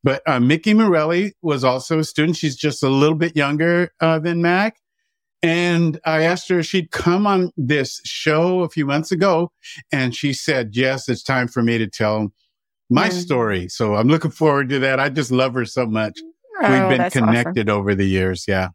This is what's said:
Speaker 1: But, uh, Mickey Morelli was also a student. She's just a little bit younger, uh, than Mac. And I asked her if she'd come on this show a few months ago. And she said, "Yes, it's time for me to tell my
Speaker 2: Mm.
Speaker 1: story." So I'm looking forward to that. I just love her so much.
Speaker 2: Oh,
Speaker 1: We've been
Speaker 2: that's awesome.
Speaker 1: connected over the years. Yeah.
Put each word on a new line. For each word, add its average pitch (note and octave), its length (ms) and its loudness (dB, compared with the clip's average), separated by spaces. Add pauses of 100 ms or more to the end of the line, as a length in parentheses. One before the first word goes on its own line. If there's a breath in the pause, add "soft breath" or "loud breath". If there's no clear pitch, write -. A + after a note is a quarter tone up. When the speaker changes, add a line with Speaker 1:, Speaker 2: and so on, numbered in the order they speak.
Speaker 1:
But, C3+ 240 0
uh, C3 140 2
Mickey D#3+ 320 2
Morelli F#3 680 2
was C#3+ 220 -2
also C3 360 0
a D#3 40 0
student. D#3 320 0
She's C#3 220 -4
just - 260 -2
a C3+ 60 2
little D3 260 4
bit D#3+ 220 -2
younger, D#3+ 640 0
uh, D#3+ 180 2
than E3+ 220 -2
Mac. F#3 340 0 (680)
And E3+ 640 0
I D#3+ 180 2
asked E3+ 260 -2
her F3+ 100 2
if D#3+ 60 -2
she'd F3+ 260 -2
come F#3 360 0
on F#3 280 0
this C#3 480 -2
show E3+ 580 0
a E3 80 -2
few D3+ 160 -2
months D3 260 -2
ago. F3 400 0 (400 loud breath)
And C3 240 -2
she C#3+ 180 -2
said, B2+ 420 -2
"Yes, C3 340 0
it's A#2+ 140 -4
time B2+ 240 0
for A#2+ 140 -4
me A#2 160 2
to A2 100 -2
tell G#2+ 460 -2 (560)
my E3 200 2
Speaker 2:
Mm. F3+ 40 -2
Speaker 1:
story." A#2 560 -2
So G#2 260 -2
I'm A2+ 120 2
looking D#3 240 2
forward C#3 380 0
to C#3 100 -2
that. C3+ 200 0
I C#3+ 100 0
just C3 220 -4
love B2+ 220 2
her B2 120 -2
so B2 200 -4
much. A2 340 -4 (400)
Speaker 2:
Oh, G#3 120 2
Speaker 1:
We've - 180 2
been C3 80 2
Speaker 2:
that's A#2+ 180 -2
awesome. A#2 120 2
Speaker 1:
connected A2+ 420 0
over G2+ 240 0
the G2 140 0
years. F#2 400 0
Yeah. F#2 280 0